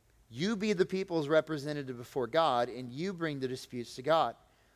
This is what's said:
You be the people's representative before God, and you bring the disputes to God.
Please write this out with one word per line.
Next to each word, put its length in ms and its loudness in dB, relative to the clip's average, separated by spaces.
You 260 -2
be 200 0
the 120 4
people's 400 -2
representative 680 0
before 320 -4
God, 400 4
and 240 -10
you 200 -4
bring 280 -4
the 80 -2
disputes 480 -8
to 60 -12
God. 340 4